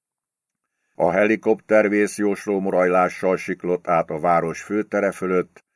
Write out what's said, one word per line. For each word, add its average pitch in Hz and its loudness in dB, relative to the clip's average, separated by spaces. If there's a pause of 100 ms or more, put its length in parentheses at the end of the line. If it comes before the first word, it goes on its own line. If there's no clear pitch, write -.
(960)
A 85 0
helikopter 107 2
vészjósló 101 -2
morajlással 92 0
siklott 90 -6
át 82 0
a 80 -6
város 82 0
főtere 101 -2
fölött, 92 -4 (120)